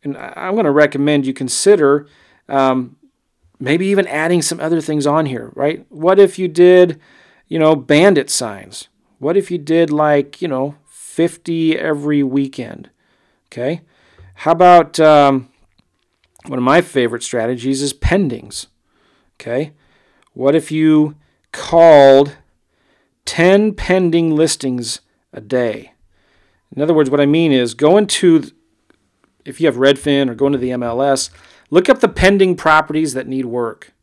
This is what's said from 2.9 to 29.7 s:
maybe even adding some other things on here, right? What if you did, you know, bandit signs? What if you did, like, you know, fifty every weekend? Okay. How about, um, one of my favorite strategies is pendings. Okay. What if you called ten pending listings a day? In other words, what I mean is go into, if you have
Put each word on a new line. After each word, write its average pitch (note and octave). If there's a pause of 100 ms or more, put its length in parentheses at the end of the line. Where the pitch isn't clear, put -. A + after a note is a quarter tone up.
maybe E3
even G3
adding D#3+
some E3
other D#3+
things D3+
on D3+
here, A#2
right? D#3
What F3
if F#3+
you F#3
did, F3 (480)
you D#3+
know, D#3+
bandit D3
signs? G2+ (280)
What D3+
if G3
you F3
did, D#3+
like, D3
you F#3
know, C#3+ (120)
fifty E3
every D3
weekend? C3+ (580)
Okay. C3+ (540)
How -
about, E3+
um, C#3+ (960)
one B2+
of B2
my C#3
favorite A#2+
strategies B2
is C#3
pendings. - (680)
Okay. C#3 (580)
What C#3
if D#3
you D#3 (360)
called C#3+ (880)
ten G3
pending E3+
listings C3+ (320)
a A2
day? A2 (840)
In C3+
other D#3
words, D3+
what C#3+
I C#3+
mean D#3
is B2
go D3+
into, F3+ (960)
if C3+
you D#3+
have C#3